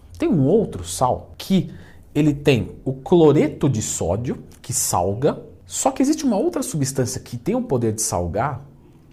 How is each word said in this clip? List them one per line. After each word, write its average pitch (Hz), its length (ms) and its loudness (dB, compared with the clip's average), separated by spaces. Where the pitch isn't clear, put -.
tem 339 120 0
um 151 160 4
outro 170 380 2
sal - 560 -2
que - 340 0
ele 147 220 2
tem 127 400 2
o 131 80 -4
cloreto 160 760 4
de 107 140 0
sódio, 104 600 -4
que - 100 -10
salga, 101 680 0
só - 260 -2
que - 100 0
existe 294 240 2
uma 233 100 2
outra 285 280 0
substância 135 580 -2
que - 160 -10
tem 214 180 -2
o 254 60 0
poder 117 320 0
de 107 80 -6
salgar, 98 640 -2